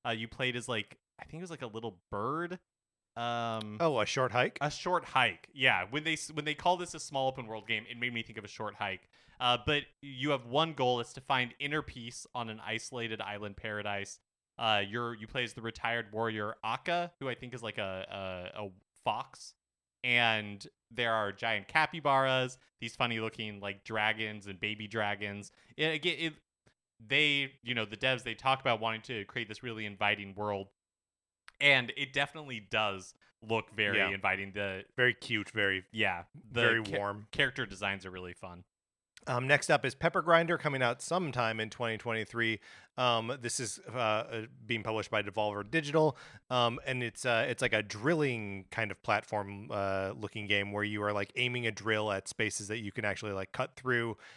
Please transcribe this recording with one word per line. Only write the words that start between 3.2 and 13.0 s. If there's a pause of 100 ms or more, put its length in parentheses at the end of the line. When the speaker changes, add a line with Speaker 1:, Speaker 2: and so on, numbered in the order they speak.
Speaker 2:
Oh,
A
Short
Hike?
Speaker 1:
A
Short
Hike.
Yeah.
When
they
s-,
when
they
call
this
a
small
open
world
game,
it
made
me
think
of
A
Short
Hike. (300)
Uh,
but (180)
you
have
one
goal.
It's
to
find
inner
peace
on
an
isolated